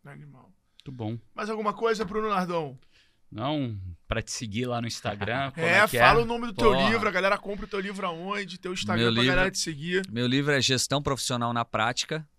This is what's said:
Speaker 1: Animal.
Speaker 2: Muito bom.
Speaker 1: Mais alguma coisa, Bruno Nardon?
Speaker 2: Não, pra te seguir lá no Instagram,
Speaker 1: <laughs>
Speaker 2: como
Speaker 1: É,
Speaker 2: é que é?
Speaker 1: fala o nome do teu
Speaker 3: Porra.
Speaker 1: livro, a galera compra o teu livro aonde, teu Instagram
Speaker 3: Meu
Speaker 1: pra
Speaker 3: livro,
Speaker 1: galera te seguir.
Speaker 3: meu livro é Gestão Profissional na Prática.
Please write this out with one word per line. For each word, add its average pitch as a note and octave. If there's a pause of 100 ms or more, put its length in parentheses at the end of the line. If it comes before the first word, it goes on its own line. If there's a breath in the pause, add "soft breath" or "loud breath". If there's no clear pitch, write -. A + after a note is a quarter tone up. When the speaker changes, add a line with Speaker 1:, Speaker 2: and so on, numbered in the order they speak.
Speaker 1:
Animal. C#3+ (260)
Speaker 2:
Muito -
bom. A#2 (160)
Speaker 1:
Mais A3
alguma G#3+
coisa, A3
Bruno G#3+
Nardon? F3 (520 soft breath)
Speaker 2:
Não, B2 (280)
pra A2
te -
seguir A#2
lá A#2+
no A#2
Instagram, A2+
Speaker 1:
<laughs> -
Speaker 2:
como E3
Speaker 1:
É, F3+
Speaker 2:
é G#3+
que B2
é? -
Speaker 1:
fala C#3
o -
nome A#3
do A#3
teu A3+
Speaker 3:
Porra. -
Speaker 1:
livro, A3
a -
galera F#3+
compra G3+
o -
teu G3
livro G3
aonde, F3+
teu F3+
Instagram A2+
Speaker 3:
Meu A#2
Speaker 1:
pra A#2
Speaker 3:
livro, D3+
Speaker 1:
galera F#3
te F#3
seguir. F3
Speaker 3:
meu A#2+
livro C#3
é C#3
Gestão C3
Profissional A#2+
na A#2
Prática. B2 (120)